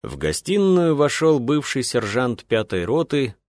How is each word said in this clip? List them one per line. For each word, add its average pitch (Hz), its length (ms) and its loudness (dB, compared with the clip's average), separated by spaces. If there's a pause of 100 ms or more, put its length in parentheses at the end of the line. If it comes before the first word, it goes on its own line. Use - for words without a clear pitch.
В 71 160 -10
гостиную 175 760 2
вошёл 147 440 2
бывший 131 440 -2
сержант 117 640 -2
пятой 104 400 -2
роты 135 500 -2 (140)